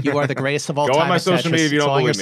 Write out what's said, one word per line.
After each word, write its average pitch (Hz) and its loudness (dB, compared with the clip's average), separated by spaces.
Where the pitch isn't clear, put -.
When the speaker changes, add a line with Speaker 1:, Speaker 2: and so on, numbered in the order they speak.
Speaker 1:
You 139 -2
are 143 2
the 135 -4
greatest 139 -4
of 139 -4
all 147 2
Speaker 2:
<laughs> - 0
Go 131 2
Speaker 1:
time 156 4
Speaker 2:
on - 0
my 180 2
Speaker 1:
at 165 0
Speaker 2:
social 175 0
Speaker 1:
Tetris. - 0
Speaker 2:
media 160 2
if 143 -2
you 147 0
Speaker 1:
It's 147 2
Speaker 2:
don't 139 0
Speaker 1:
on 135 2
your 120 0
Speaker 2:
believe 104 -2